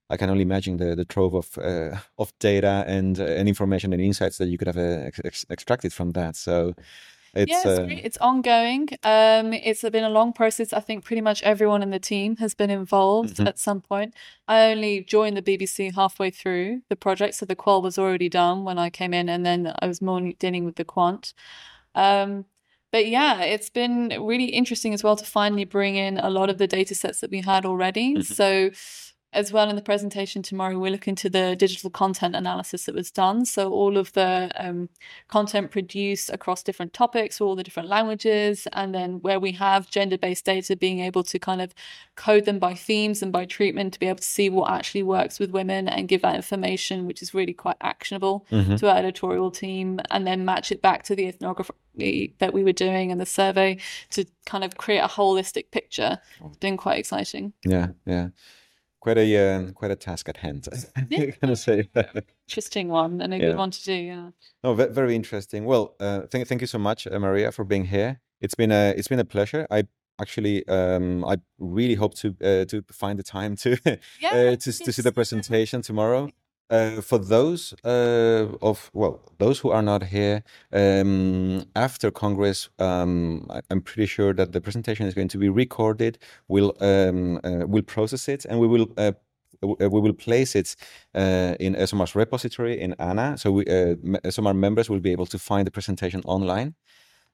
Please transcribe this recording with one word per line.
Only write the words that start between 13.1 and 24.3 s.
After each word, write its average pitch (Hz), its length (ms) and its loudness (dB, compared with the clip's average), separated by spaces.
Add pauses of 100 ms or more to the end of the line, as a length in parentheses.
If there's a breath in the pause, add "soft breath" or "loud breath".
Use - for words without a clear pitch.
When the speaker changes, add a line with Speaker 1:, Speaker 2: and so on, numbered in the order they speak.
Speaker 1:
Mm-hmm. 202 100 2
Speaker 2:
at 196 120 -2
some 196 240 -4
point. 208 320 -4 (340 loud breath)
I 220 220 6
only 208 340 0
joined 214 320 2
the 196 60 -2
B 196 160 2
B 190 80 -4
C 196 280 -4
halfway 190 360 0
through 185 580 -4
the 196 80 -2
project, 196 380 0
so - 100 -8
the 185 120 -4
qual 190 260 4
was 185 160 -2
already 185 320 2
done 180 340 2
when 185 140 -4
I 175 120 0
came 180 240 -4
in, 175 140 0
and 175 160 -2
then 175 360 0
I 180 60 0
was 175 140 -4
more 185 200 0 (180)
dealing 180 260 -2
with 170 120 -6
the 170 80 -4
quant. 180 500 0 (600 loud breath)
Um, 196 520 2 (440)
but 214 160 4
yeah, 240 340 2
it's 196 300 -2
been 240 500 -2
really 240 260 0